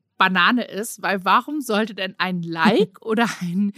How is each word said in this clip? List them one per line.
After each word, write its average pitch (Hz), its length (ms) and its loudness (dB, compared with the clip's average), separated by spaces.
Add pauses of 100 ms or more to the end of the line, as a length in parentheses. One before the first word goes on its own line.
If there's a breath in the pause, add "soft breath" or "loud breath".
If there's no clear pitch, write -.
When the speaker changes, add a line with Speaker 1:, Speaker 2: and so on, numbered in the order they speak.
(180)
Speaker 1:
Banane 190 460 4
ist, - 360 -10
weil 185 240 -2
warum 247 360 2
sollte 220 340 -2
denn 190 240 -6
ein 180 240 -2
Like 165 560 2
Speaker 2:
<laughs> - 80 -18
Speaker 1:
oder 226 220 2 (120)
ein, 190 380 -2